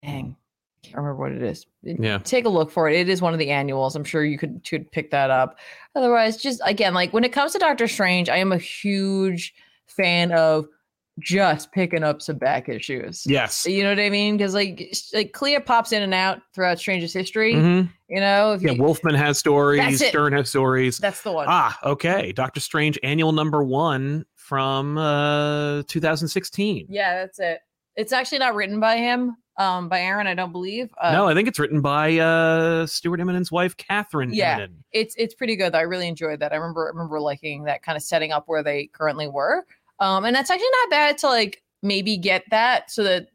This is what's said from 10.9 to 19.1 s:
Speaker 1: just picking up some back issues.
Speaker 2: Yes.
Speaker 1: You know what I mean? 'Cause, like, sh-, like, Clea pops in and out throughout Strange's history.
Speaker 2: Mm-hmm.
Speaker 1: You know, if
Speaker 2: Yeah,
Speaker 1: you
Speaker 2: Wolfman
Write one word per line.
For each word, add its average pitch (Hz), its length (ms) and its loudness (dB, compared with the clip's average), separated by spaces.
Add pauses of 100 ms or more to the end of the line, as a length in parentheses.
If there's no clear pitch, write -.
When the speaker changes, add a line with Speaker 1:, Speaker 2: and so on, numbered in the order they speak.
Speaker 1:
just 175 520 0
picking 175 300 0
up 151 200 -2
some 151 160 -6
back 131 320 -2
issues. 131 560 -8
Speaker 2:
Yes. 135 400 0
Speaker 1:
You 190 160 0
know 196 80 2
what 202 100 0
I 208 80 2
mean? 208 300 0
'Cause, 196 160 0
like, 196 400 -4
sh-, - 180 -8
like, 214 220 -2
Clea 285 260 0
pops 233 320 0
in 214 100 0
and 190 120 -2
out 185 260 0 (140)
throughout 180 240 0
Strange's 175 340 -4
history. 202 420 0
Speaker 2:
Mm-hmm. 175 340 4 (200)
Speaker 1:
You 185 120 -4
know, 202 340 4
if 185 80 -6
Speaker 2:
Yeah, 156 100 2
Speaker 1:
you 123 100 2
Speaker 2:
Wolfman 156 320 2